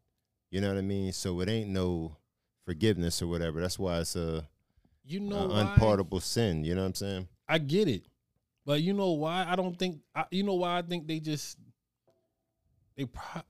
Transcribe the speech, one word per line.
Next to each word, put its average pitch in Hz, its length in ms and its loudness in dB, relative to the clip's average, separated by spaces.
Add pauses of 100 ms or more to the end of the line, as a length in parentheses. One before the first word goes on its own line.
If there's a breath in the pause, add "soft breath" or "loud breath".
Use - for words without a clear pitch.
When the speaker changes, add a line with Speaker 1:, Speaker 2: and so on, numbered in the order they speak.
(480)
Speaker 1:
you 95 120 -2
know 101 80 2
what 98 80 0
I 95 40 0
mean? 98 300 -2
So 90 300 -4
it 92 80 0
ain't 110 200 0
no 87 460 0 (500)
forgiveness 87 560 2
or 90 60 -2
whatever. 85 340 -2
That's 87 180 -2
why 87 200 0
it's 82 160 -2
a, 80 320 -4 (580)
Speaker 2:
You 160 160 -8
know 202 160 -4
Speaker 1:
a 190 120 0
Speaker 2:
why? 104 120 2
Speaker 1:
unpardonable 98 580 4
sin, 87 440 0
you 82 120 0
know 95 60 0
what 95 60 0
I'm 92 80 -2
saying? 95 320 -6 (200)
Speaker 2:
I 156 100 2
get 165 300 2
it. 104 180 -2 (600)
But 147 160 2
you 180 120 2
know 196 180 2
why 165 360 0
I 175 80 0
don't 185 240 -2
think, 180 220 -2 (120)
I, 156 160 -2
you 190 140 0
know 202 120 2
why 175 220 2
I 180 40 0
think 170 260 -6
they 160 140 -2
just, 151 360 -6 (1400)
they 135 80 -4
pro-, - 440 -12